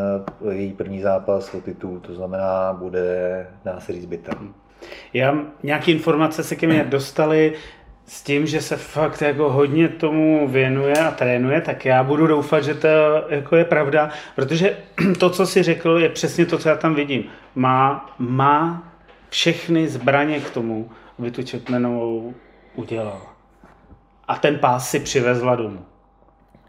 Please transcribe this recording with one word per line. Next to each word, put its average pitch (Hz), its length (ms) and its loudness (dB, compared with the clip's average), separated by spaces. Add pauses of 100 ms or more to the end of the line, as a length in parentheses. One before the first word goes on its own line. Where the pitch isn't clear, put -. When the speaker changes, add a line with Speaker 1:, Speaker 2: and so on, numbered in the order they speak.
(500)
Speaker 1:
eh, 98 40 -4
její 98 180 -6
první 95 280 -8
zápas 95 540 -2
o 92 60 -10
titul, 90 400 -12
to 87 140 -16
znamená, 95 580 -4
bude, 90 720 -4 (180)
dá 90 160 -8
se - 120 -10
říct, 87 140 -12
bita. 82 260 -10 (800)
Speaker 2:
Já, 131 220 2 (280)
nějaký 147 300 0
informace 156 520 0
se 156 120 -6
ke 170 100 -2
mně 156 180 4
dostaly 156 680 2 (540)
s - 160 -20
tím, 143 240 0
že 151 160 -2
se 143 140 -6
fakt 151 460 -4
jako 147 300 2
hodně 143 360 4
tomu 156 600 2
věnuje 135 460 2
a 160 160 4
trénuje, 127 500 2
tak 160 240 -6
já 131 180 4
budu 147 240 4
doufat, 147 380 2
že 147 100 -2
to 156 140 2 (400)
jako 143 280 0
je 170 80 6
pravda, 151 460 2 (260)
protože 160 400 0 (200)
<clears throat> 180 220 2
to, 180 120 4
co 190 160 2
jsi 185 160 2
řekl, 165 360 2
je 165 100 4
přesně 165 380 0
to, 170 120 -2
co 151 100 0
já 151 80 4
tam 160 180 0
vidím. 143 300 0 (300)
Má, 131 640 2
má 143 680 0 (400)
všechny 165 600 0
zbraně 139 520 0
k - 100 -10
tomu, 113 400 -6 (280)
aby 120 120 -6
tu 123 200 -8
Chapmanovou 120 840 -4 (400)
udělal. 107 480 -8 (1080)
A 127 80 -4
ten 147 220 2
pás 127 320 0
si 147 100 -2
přivezla 123 560 0
domů. 104 220 -6 (920)